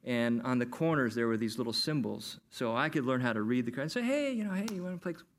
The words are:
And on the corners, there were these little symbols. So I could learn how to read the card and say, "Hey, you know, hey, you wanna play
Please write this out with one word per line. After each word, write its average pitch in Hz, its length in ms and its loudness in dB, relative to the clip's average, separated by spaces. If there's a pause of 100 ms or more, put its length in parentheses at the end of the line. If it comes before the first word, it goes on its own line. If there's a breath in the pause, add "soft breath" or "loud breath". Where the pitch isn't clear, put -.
And 120 400 0
on 127 160 2
the 120 60 2
corners, 131 500 2
there 117 140 2
were 113 80 2
these 113 220 -2
little 117 160 -2
symbols. 110 720 -2
So 113 260 -2
I 135 140 2
could 143 160 0
learn 127 160 2
how 120 140 2
to 107 80 0
read 120 240 2
the 120 40 -2
card 131 120 -4
and 160 100 -4
say, 247 100 -2
"Hey, 269 300 0
you 220 120 -2
know, 202 80 -2
hey, 196 200 -2
you 180 100 -6
wanna 185 140 -6
play 175 180 -6 (240)